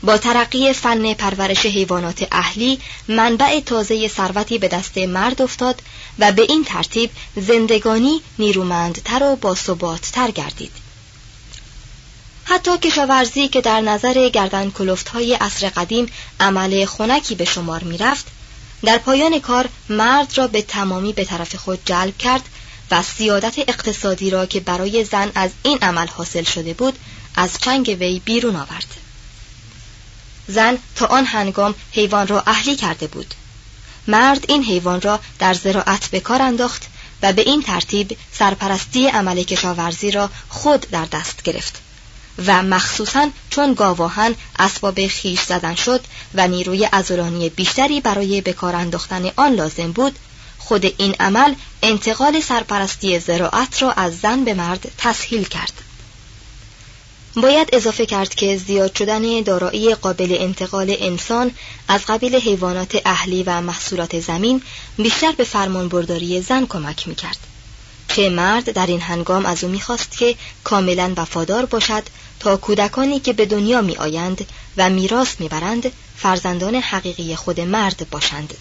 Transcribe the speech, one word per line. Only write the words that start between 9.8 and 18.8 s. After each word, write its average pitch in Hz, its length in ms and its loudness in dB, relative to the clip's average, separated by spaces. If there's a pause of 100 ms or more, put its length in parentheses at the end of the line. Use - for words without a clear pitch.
گردید. 147 420 -10 (1700)
حتی 359 340 2
کشاورزی 269 720 2
که 262 120 2
در 220 200 4
نظر 247 480 4
گردن 196 420 0
کلفت‌های 226 640 -2
عصر 202 340 -2
قدیم 208 380 0 (340)
عمل 190 440 2
خنکی 226 500 -2
به 170 100 -2
شمار 170 380 -4
می‌رفت، 185 440 -2 (580)